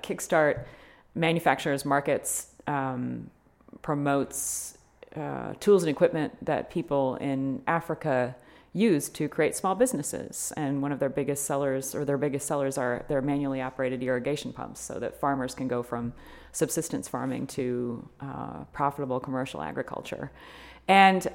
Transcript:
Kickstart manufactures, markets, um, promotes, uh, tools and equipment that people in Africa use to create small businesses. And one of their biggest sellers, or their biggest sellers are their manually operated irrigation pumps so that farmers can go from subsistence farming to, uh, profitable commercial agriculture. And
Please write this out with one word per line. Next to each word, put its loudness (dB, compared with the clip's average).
Kickstart 2
manufactures, 2
markets, 0
um, -4
promotes, -2
uh, -6
tools 8
and 2
equipment 2
that 0
people 0
in -2
Africa 0
use 4
to -4
create 0
small 0
businesses. -2
And 0
one 0
of -4
their 2
biggest -2
sellers, 0
or -2
their 2
biggest 0
sellers 0
are 0
their 2
manually 0
operated -2
irrigation -2
pumps -10
so -8
that -6
farmers 0
can -4
go 0
from -4
subsistence -2
farming -4
to, -2
uh, -8
profitable 0
commercial -4
agriculture. -6
And 8